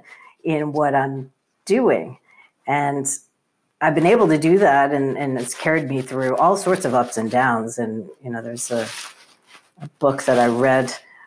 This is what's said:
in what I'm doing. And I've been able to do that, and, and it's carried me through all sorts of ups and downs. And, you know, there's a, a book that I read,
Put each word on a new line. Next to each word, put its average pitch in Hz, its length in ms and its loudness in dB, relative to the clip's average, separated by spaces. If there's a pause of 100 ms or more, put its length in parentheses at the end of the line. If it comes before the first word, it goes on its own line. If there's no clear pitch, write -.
(440)
in 151 300 -2
what 147 200 0
I'm 135 380 -2 (320)
doing. 165 560 0 (480)
And 139 400 -2 (720)
I've 151 140 2
been 160 100 2
able 208 220 4
to 156 100 4
do 165 220 4
that, 143 340 4
and, 135 240 0
and 135 220 -4
it's 127 140 -6
carried 156 360 -2
me 135 120 -4
through 131 360 -4
all 165 180 4
sorts 180 300 -2
of 123 80 -2
ups 120 240 0
and 110 140 -4
downs. 117 460 0
And, 110 300 -6 (160)
you 131 60 -12
know, 117 120 -8
there's 120 300 -10
a, 113 160 -2 (920)
a 143 80 -14 (100)
book 139 240 0
that 131 140 2
I 120 100 4
read, 131 460 2 (340)